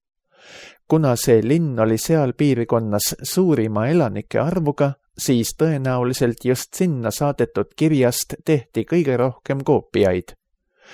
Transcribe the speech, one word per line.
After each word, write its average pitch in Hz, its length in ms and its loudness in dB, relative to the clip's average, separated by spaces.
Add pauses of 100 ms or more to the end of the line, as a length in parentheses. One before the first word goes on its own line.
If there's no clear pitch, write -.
(880)
Kuna 151 280 2
see 117 280 4
linn 139 360 0
oli 113 180 2
seal 143 360 0
piirkonnas 117 880 0
suurima 117 640 0
elanike 117 520 -2
arvuga, 147 540 0 (260)
siis 120 300 0 (100)
tõenäoliselt 131 840 -2
just 123 280 -2
sinna 131 380 -2
saadetud 127 640 -2
kirjast 139 580 0 (120)
tehti 127 420 -2
kõige 143 300 0
rohkem 131 460 -4
koopiaid. 98 680 0 (640)